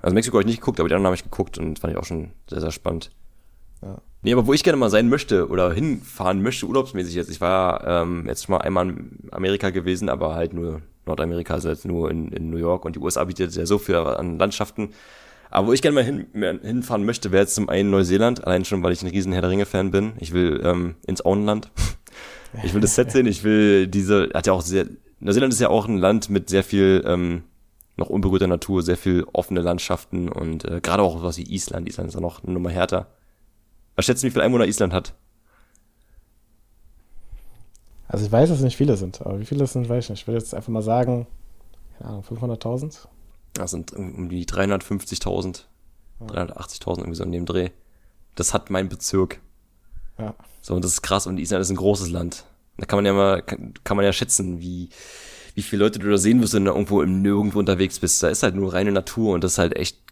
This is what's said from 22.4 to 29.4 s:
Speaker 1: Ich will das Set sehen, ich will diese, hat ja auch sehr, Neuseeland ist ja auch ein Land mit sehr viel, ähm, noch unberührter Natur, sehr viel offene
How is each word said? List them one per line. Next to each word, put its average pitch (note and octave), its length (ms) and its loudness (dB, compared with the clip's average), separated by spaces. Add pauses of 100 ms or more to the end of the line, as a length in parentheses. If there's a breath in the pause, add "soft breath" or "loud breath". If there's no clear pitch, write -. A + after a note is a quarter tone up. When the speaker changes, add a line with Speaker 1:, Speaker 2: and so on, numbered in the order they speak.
Speaker 1:
Ich E2+ 100 -2
will G#2 60 4
das G#2 160 4
Set B2 160 2
sehen, B2+ 160 6
ich G2 160 -2
will G#2 440 6
diese, G2 460 2
hat F2 140 0
ja G2 60 6
auch F2+ 80 0
sehr, F2 240 0 (340)
Neuseeland B2 340 2
ist G#2 60 0
ja A#2 100 4
auch G2 160 2
ein A2 120 0
Land G2+ 320 2
mit G2 200 0
sehr F#2+ 140 4
viel, F#2+ 420 4
ähm, F2 380 -2 (540)
noch - 120 -4
unberührter F#2+ 380 2
Natur, F2+ 340 0
sehr F2 140 2
viel F2+ 380 0
offene F2+ 260 -2